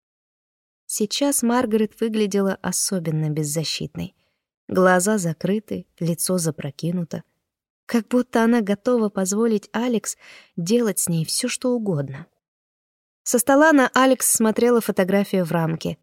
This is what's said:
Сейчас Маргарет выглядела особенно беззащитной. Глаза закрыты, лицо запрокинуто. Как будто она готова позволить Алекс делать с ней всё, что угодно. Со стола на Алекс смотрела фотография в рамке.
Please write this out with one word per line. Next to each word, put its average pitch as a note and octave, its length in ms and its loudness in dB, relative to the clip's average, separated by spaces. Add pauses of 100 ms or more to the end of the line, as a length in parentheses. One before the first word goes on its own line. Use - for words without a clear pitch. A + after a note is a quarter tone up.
(880)
Сейчас - 560 -2
Маргарет A#3 580 0
выглядела G3+ 640 0
особенно D#3+ 680 -2
беззащитной. D#3 840 -6 (520)
Глаза F#3 520 2
закрыты, F3+ 680 -4 (140)
лицо F3 400 -2
запрокинуто. D#3+ 840 -6 (600)
Как A#3 220 -2
будто A#3+ 360 0
она A#3 180 4
готова G#3 480 0
позволить G3+ 640 -2
Алекс A#3 460 -2 (400)
делать G#3 400 0
с - 100 -2
ней E3 160 0
всё, - 240 -4
что B3 280 -2
угодно. D#3 500 -4 (960)
Со - 160 -2
стола C#4+ 340 6
на C4+ 220 4
Алекс C4 340 4
смотрела A#3 540 2
фотография G3 640 0
в D#3+ 80 -4
рамке. E3 500 -2